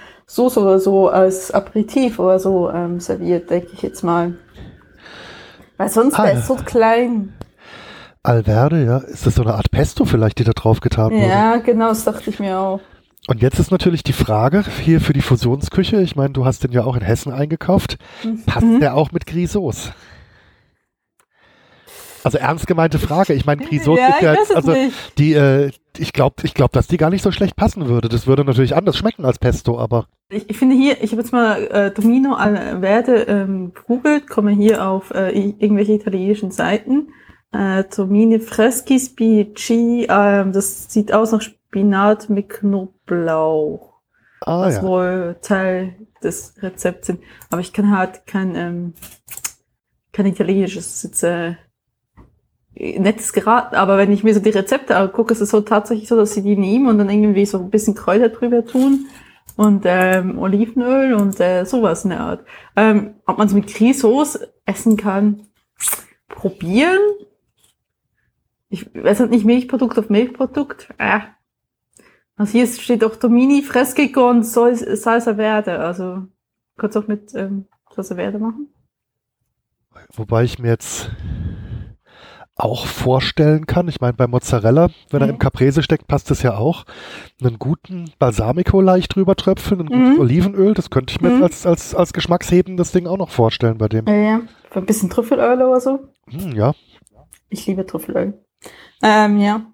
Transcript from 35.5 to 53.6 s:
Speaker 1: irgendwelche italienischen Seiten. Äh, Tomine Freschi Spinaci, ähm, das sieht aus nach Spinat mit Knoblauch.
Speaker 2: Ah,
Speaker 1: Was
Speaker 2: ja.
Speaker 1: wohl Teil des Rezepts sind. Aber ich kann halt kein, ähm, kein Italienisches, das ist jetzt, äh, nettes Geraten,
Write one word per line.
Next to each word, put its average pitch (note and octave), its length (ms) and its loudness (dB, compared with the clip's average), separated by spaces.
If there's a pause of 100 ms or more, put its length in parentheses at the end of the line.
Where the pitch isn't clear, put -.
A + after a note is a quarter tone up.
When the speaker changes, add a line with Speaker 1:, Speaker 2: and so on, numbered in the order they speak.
Speaker 1:
irgendwelche G#3 320 2
italienischen G3+ 580 -2
Seiten. A#3 600 -2 (420)
Äh, F#3+ 320 -2
Tomine G#3 560 2
Freschi B3+ 580 0
Spinaci, A#3 1120 0
ähm, G3+ 420 2
das - 400 -6
sieht G#3 200 -2
aus A3 180 2
nach A3 120 0
Spinat G3+ 840 -2
mit G3+ 200 -2
Knoblauch. E3 1500 -4 (400)
Speaker 2:
Ah, F3 220 -2
Speaker 1:
Was E3 140 2
Speaker 2:
ja. F#2+ 60 -4
Speaker 1:
wohl F3+ 600 -2
Teil F#3 520 -2 (300)
des - 360 -8
Rezepts F#3 460 -6
sind. F3+ 140 -6 (320)
Aber F3 80 -4
ich F3 120 -10
kann G3+ 240 2
halt F#3 300 -4
kein, F#3+ 300 -4
ähm, F3 380 -8 (1200)
kein G3+ 140 -2
Italienisches, F#3+ 600 -2
das - 100 -14
ist - 80 -12
jetzt, - 180 -10
äh, E3+ 320 -4 (1400)
nettes G3+ 340 0
Geraten, - 420 0